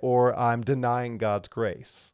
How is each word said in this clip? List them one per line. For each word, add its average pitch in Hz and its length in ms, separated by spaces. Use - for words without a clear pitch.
or 123 360
I'm 117 260
denying 120 560
God's 104 280
grace. - 680